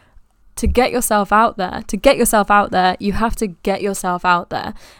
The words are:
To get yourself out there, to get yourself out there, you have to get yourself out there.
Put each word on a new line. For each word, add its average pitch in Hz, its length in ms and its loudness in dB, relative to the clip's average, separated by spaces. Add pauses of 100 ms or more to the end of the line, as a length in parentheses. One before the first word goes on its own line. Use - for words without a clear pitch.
(560)
To 233 120 -2
get 247 240 2
yourself 208 420 0
out 220 240 2
there, 185 300 -6
to 208 100 -4
get 269 200 4
yourself 226 320 2
out 202 220 2
there, 185 280 2
you 196 140 -2
have 214 240 -2
to 220 100 -2
get 190 340 -6
yourself 190 420 -4
out 180 260 0
there. 208 240 -6 (260)